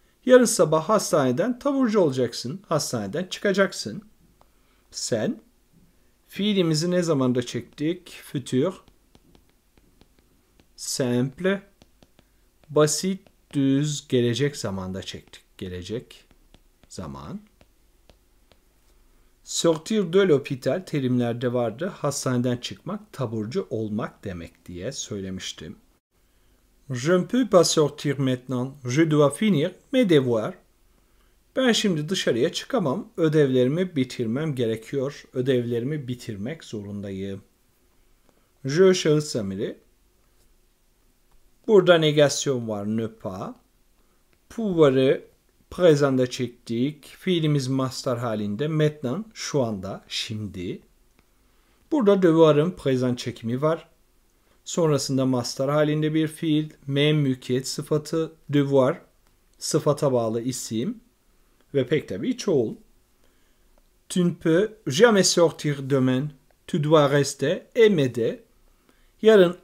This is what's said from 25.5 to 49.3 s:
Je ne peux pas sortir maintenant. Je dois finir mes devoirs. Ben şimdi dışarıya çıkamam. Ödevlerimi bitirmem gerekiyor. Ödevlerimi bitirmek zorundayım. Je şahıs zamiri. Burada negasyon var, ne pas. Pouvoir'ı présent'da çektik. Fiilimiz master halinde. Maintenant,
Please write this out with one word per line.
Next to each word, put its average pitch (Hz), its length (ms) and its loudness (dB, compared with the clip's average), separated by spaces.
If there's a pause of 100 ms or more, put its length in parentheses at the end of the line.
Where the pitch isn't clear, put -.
Je 151 260 2
ne 175 80 -2
peux 240 220 0
pas 170 220 6
sortir 143 480 0
maintenant. 131 540 -4 (120)
Je 151 260 0
dois 147 220 4
finir 185 380 0 (200)
mes 254 180 2
devoirs. 127 460 2 (1000)
Ben 254 160 2
şimdi 165 380 0
dışarıya 160 420 0
çıkamam. 180 680 -4
Ödevlerimi 151 760 2
bitirmem 127 600 -4
gerekiyor. 127 680 -4 (100)
Ödevlerimi 127 720 -2
bitirmek 123 560 -10
zorundayım. 101 800 -10 (1200)
Je 180 280 4
şahıs 151 380 0
zamiri. 104 460 -6 (1900)
Burada 175 300 8
negasyon 147 720 2
var, 107 300 -4
ne 110 100 -2
pas. 110 480 -12 (920)
Pouvoir'ı 156 720 4 (460)
présent'da 139 600 4
çektik. 123 760 -6
Fiilimiz 151 640 -2
master 131 500 -4
halinde. 107 500 -4
Maintenant, 151 640 -2